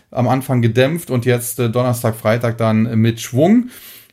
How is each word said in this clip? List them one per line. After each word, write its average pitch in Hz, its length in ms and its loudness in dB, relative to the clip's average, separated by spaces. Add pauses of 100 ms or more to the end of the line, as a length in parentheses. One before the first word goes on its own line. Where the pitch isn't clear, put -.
am 120 180 -2
Anfang 127 360 0
gedämpft 131 480 0
und 123 140 -2
jetzt, 123 340 -2
äh, 120 100 0
Donnerstag, 117 460 -2
Freitag 117 420 -2
dann 110 420 0
mit 113 220 2
Schwung. 208 480 2 (440)